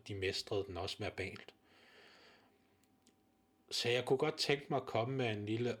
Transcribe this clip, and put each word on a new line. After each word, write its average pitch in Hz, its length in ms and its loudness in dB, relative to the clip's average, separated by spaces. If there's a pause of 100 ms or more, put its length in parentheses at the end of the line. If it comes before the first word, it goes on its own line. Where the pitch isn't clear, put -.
de 104 60 -4
mestrede 98 520 0
den 90 100 -8
også 87 220 -4
verbalt. - 560 -6 (2250)
Så - 180 0
jeg 120 160 4
kunne 135 120 4
godt 151 220 0
tænke 143 300 2
mig 147 80 0
at 123 100 -2
komme 120 300 2
med 123 160 2
en 104 140 -2
lille 117 340 0